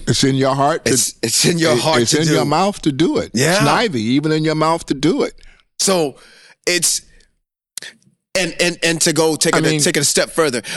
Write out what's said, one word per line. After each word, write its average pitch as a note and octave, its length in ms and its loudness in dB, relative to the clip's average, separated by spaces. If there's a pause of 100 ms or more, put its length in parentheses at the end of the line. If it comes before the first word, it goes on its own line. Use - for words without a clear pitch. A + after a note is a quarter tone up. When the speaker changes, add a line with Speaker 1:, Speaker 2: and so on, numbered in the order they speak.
Speaker 1:
It's B2 160 0
in C3+ 140 2
your C3 180 0
heart D#3 300 0
to, A2+ 80 0
Speaker 2:
It's, - 280 -2
it's - 240 0
in F3 140 2
your D#3+ 140 2
Speaker 1:
it, A#2+ 80 2
Speaker 2:
heart B2 220 2
Speaker 1:
it's A2+ 100 0
Speaker 2:
to D3+ 80 2
Speaker 1:
in D#3+ 80 0
Speaker 2:
do. D#3 60 2
Speaker 1:
your D3+ 100 2
mouth F3 380 0
to D3+ 100 0
do E3 260 0
it. D#2+ 160 -6
Speaker 2:
Yeah. C#3+ 200 2
Speaker 1:
It's G#3 100 2
neither E3+ 340 0
even C3+ 320 0
in D#3 140 0
your D#3 100 0
mouth D#3+ 320 0
to D3 80 -2
do D3+ 300 0
it. - 100 -6 (460)
Speaker 2:
So E3+ 340 0 (500)
it's, - 380 -2 (1300)
and, E3+ 240 0
and, F3 220 0
and E3 200 0
to E3+ 100 2
go D#3+ 240 2
take E3 180 0
Speaker 1:
I E3 40 2
Speaker 2:
it D#3 60 2
a, D#3+ 40 2
Speaker 1:
mean, D#3 120 0
Speaker 2:
take D#3 160 0
it D3+ 40 0
a C#3+ 40 0
step C#3+ 240 0
further, C#3 320 -2 (160)